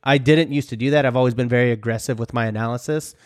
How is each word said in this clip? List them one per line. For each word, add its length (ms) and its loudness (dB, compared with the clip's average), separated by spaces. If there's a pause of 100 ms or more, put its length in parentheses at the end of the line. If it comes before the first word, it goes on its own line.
I 140 4
didn't 340 4
used 180 -2
to 60 -10
do 160 -2
that. 140 4
I've 100 0
always 200 2
been 120 -2
very 240 2
aggressive 480 -4
with 140 -8
my 140 -2
analysis. 680 -6 (100)